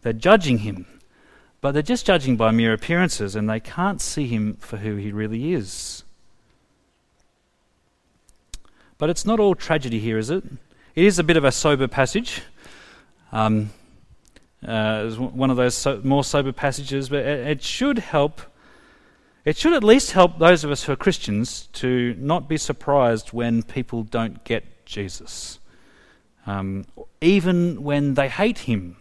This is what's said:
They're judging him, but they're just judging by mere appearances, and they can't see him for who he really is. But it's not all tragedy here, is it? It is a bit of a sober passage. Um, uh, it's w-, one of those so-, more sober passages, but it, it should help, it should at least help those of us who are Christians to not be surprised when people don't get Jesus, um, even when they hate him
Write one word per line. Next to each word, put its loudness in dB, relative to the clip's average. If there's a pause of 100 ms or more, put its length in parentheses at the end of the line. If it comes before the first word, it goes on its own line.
They're -2
judging 4
him, -8 (720)
but -2
they're 0
just -2
judging 4
by 4
mere 4
appearances, -2
and -2
they -2
can't -4
see -4
him -2
for -12
who -6
he -6
really -4
is. -8 (3000)
But 0
it's -4
not 2
all 4
tragedy -2
here, -2
is -4
it? -2 (520)
It 6
is 6
a 2
bit 4
of 4
a 6
sober 2
passage. -2 (920)
Um, 2 (960)
uh, 0
it's -6
w-, -6
one 0
of 2
those 2
so-, -2
more 2
sober 0
passages, -4
but -2
it, -4
it -4
should -2
help, 0 (1000)
it 0
should 4
at 2
least 6
help 6
those 6
of -2
us -4
who -2
are -2
Christians -2
to 0
not -2
be -2
surprised 0
when 0
people -6
don't -6
get -2 (220)
Jesus, -12 (840)
um, -6 (340)
even 2
when 0
they 0
hate 0
him -4